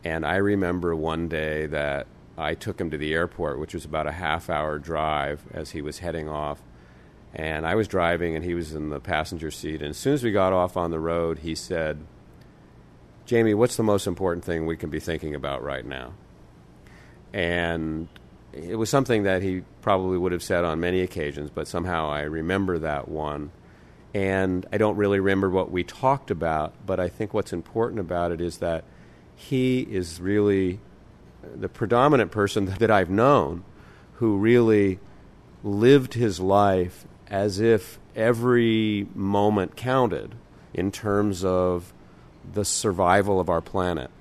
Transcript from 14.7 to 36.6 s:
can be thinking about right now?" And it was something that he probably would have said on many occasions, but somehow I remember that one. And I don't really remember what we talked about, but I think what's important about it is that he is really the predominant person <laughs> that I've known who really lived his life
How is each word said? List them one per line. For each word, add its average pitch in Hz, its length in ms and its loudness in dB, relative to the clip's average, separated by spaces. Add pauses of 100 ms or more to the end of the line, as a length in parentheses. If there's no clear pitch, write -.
can 80 140 -8
be 76 100 -4
thinking 76 360 -6
about 69 280 -6
right 67 220 -6
now?" 65 280 -10 (1200)
And 85 760 -2 (440)
it 85 240 -10
was 110 140 -2
something 123 340 2
that 95 180 2
he 92 200 -2 (200)
probably 92 360 2
would 90 160 0
have 87 100 -4
said 87 220 2
on 80 160 0
many 90 200 2
occasions, 73 480 -4
but 78 180 -8
somehow 85 420 -2
I 73 140 -4
remember 85 560 0
that 76 280 -4
one. 76 440 -6 (600)
And 95 600 0
I 107 40 -2
don't 107 200 2
really 101 240 2
remember 98 280 2
what 92 220 0
we 90 140 -2
talked - 460 -2
about, 80 420 -2 (120)
but 95 140 -2
I 90 80 0
think 101 260 -6
what's 101 200 -2
important 113 480 -2
about 87 320 -2
it 82 80 -4
is 85 160 -4
that 82 260 -2 (500)
he 127 560 0
is 87 300 -4
really 98 600 2 (760)
the 92 140 -6
predominant 120 600 4
person 101 360 0
<laughs> 95 140 -6
that 110 120 4
I've 95 180 4
known 95 540 4 (520)
who 110 220 2
really 107 640 6 (640)
lived 123 520 6
his 107 260 0
life 95 680 4 (220)